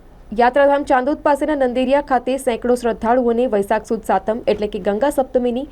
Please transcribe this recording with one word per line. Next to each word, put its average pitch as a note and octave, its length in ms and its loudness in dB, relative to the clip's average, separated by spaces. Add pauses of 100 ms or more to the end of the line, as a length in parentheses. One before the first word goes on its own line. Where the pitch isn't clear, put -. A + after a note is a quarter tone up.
(380)
યાત્રાધામ C#4+ 460 4
ચાંદોદ C#4 340 0
પાસેના D4 360 0
નંદેરિયા C4 460 0
ખાતે C4 360 -2
સેંકડો B3 380 -2
શ્રદ્ધાળુઓને A#3+ 720 0
વૈશાખ G#3+ 380 -2
સુદ A3 180 -4
સાતમ A3 440 -2
એટલે G#3 200 0
કે G#3 120 -8
ગંગા G#3 320 0
સપ્તમીની B3+ 600 -2